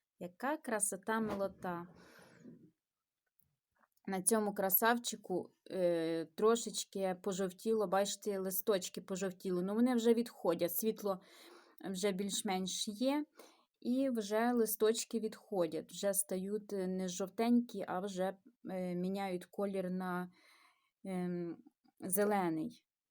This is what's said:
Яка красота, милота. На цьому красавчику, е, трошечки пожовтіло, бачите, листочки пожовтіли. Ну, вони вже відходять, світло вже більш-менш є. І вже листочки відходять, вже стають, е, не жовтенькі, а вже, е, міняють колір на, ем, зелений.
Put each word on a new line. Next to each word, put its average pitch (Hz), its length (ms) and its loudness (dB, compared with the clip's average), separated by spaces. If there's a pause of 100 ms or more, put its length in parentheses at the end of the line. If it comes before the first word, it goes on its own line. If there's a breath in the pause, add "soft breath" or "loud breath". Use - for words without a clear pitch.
(180)
Яка 247 380 -4
красота, 220 640 -2
милота. 190 680 -4 (2250 loud breath)
На 190 120 -2
цьому 208 320 2
красавчику, 202 960 0 (200)
е, 165 640 0
трошечки 196 880 0
пожовтіло, 196 640 0
бачите, 196 520 0
листочки 190 640 0
пожовтіли. 185 640 -2
Ну, 202 120 0
вони 247 200 4
вже 233 200 6
відходять, 175 600 0
світло 208 440 0 (640 loud breath)
вже 190 280 -2
більш-менш 190 760 -2
є. 262 360 0 (560 loud breath)
І 262 300 2
вже 220 420 2
листочки 226 680 2
відходять, 175 720 -2
вже 196 220 0
стають, 196 580 -2
е, 190 140 -2
не 185 220 -2
жовтенькі, 226 800 2
а 180 120 -2
вже, 190 360 -2 (340)
е, 180 240 -4
міняють 185 500 -2
колір 190 460 -4
на, 180 400 -4 (760 soft breath)
ем, 180 520 -4 (440)
зелений. 185 840 0 (260)